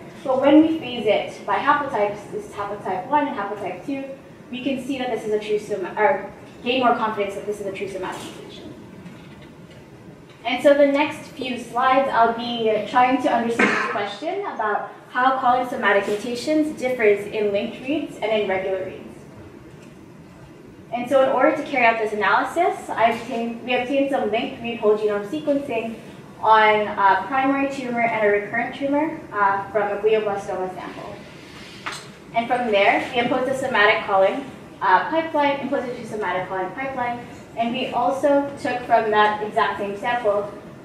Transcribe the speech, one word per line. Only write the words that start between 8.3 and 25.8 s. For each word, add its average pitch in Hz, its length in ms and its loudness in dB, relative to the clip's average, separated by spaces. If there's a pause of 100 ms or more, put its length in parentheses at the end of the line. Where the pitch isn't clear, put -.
mutation. - 380 -16 (1700)
And 247 180 -4
so 294 120 8
the 285 140 6
next 294 320 0 (100)
few 254 280 -8
slides, 262 540 2
I'll 226 220 4
be 233 560 -2
trying 254 320 4
to - 100 2
understand 233 380 2
this - 220 -2
question 294 500 -6
about 226 500 -4 (180)
how 254 300 2
calling 254 280 2
somatic 202 380 2
mutations 254 720 0
differs 233 500 2
in 208 260 -2
linked 233 280 -4
reads 285 360 -4
and - 80 -6
in 214 220 0
regular 190 380 -2
reads. - 180 -12 (1900)
And 247 160 -4
so 269 140 6
in 262 60 4
order 269 260 4
to 294 80 -4
carry 247 220 2
out 226 120 4
this 214 160 -2
analysis, 269 760 0
I 233 220 4
obtained, 233 540 -6
we 254 100 -2
obtained 277 360 0
some 220 200 0
linked 240 300 -4
read 233 180 -6
whole 214 180 4
genome 208 300 0
sequencing 277 680 -2 (460)